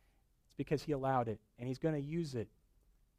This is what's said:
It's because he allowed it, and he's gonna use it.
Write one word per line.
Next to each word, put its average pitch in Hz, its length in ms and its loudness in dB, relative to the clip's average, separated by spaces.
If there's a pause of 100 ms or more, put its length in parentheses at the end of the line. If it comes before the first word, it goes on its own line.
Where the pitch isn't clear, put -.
(480)
It's - 80 -20
because 143 280 0
he 151 100 0
allowed 131 340 2
it, 104 120 -2 (200)
and 123 80 -6
he's 131 100 -2
gonna 156 200 2
use 147 380 -2
it. 110 120 -2 (720)